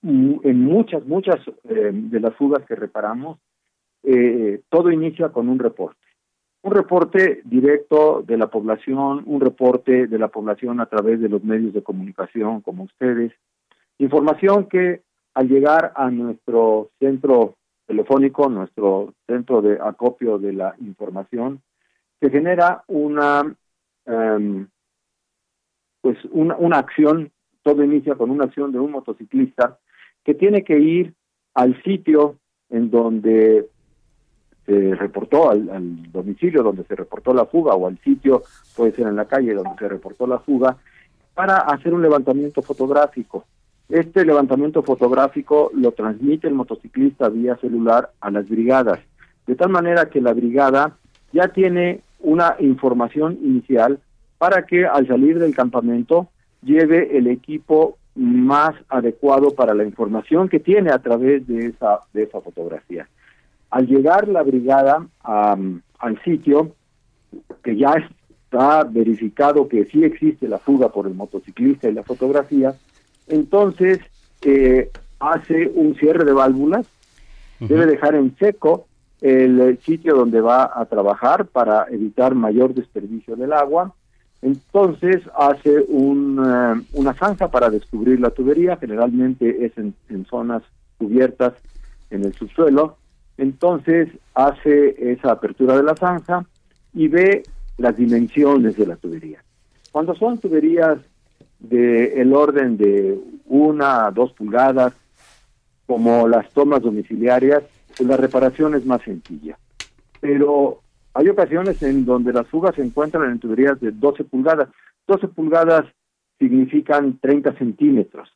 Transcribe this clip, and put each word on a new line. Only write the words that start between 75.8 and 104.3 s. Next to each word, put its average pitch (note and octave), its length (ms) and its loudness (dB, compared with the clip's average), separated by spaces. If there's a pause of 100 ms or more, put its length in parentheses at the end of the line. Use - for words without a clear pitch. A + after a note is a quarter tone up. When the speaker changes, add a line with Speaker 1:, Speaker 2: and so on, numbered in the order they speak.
Speaker 1:
cierre D#3+ 280 2
de C#3+ 80 4
válvulas, C3+ 540 2 (720)
Speaker 2:
Ujú. A#2 80 -8
Speaker 1:
debe D#3+ 160 4
dejar D3+ 300 2
en C3+ 240 0
seco G3 480 0 (340)
el B2+ 640 4
sitio E3 340 0
donde A#2 240 2
va A#2+ 340 2
a A#2 120 -6
trabajar A2+ 600 0
para G#2+ 440 0
evitar B2 440 -2
mayor B2 380 2
desperdicio A2+ 640 -10
del C3 160 -6
agua. D3+ 420 0 (460)
Entonces F3 800 0 (160)
hace C#3+ 520 2
un, C#3 540 0
eh, B2 400 0 (120)
una C#3 180 0
zanja F#3 380 -2
para A#2+ 180 2
descubrir A2+ 500 -2
la A#2+ 120 0
tubería, D#3 480 0
generalmente A#2+ 880 -2
es A2+ 100 -8
en, G#2 160 -8 (160)
en G2 160 -10
zonas A#2 380 -8 (340)
cubiertas B2 560 0 (560)
en G2 160 -6
el G2 80 -4
subsuelo. D3+ 640 0 (400)
Entonces D#3+ 720 0 (260)
hace C#3 800 2
esa B2 200 -2
apertura C3 440 0
de C#3 60 4
la D#3 140 2
zanja F3+ 500 -4 (480)
y D#3 140 0
ve F#3 340 2 (340)
las A#2+ 180 0
dimensiones A#2+ 800 2
de G#2 100 2
la E2+ 100 -8
tubería. D#2+ 480 -14 (480)
Cuando E3 220 -4
son A3+ 240 -4
tuberías D#3+ 600 2 (600)
de A#2+ 640 0
el B2+ 120 4
orden C#3 420 2
de G2+ 420 0 (280)
una C#3 600 2
a G2+ 60 -2
dos A#2+ 200 -2